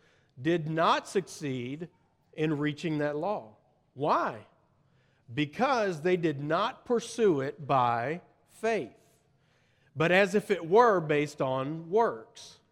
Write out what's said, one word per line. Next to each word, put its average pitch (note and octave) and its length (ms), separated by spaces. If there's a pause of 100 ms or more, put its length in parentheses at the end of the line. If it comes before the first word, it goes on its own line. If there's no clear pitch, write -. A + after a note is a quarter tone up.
(400)
did D#3 300
not F#3+ 380
succeed C#3+ 800 (460)
in D#3 240
reaching D3+ 400
that D3 180
law." D#3 400 (380)
Why? E3 460 (920)
"Because F#3+ 680
they F3+ 160
did D#3 260
not F3+ 400
pursue A3 560
it C#3 260
by B2+ 540 (400)
faith, G#3+ 320 (1040)
but D#3+ 160
as F#3+ 240
if G#3 160
it F3 160
were G#3 320
based D3+ 420
on C#3+ 480
works. E3+ 680 (120)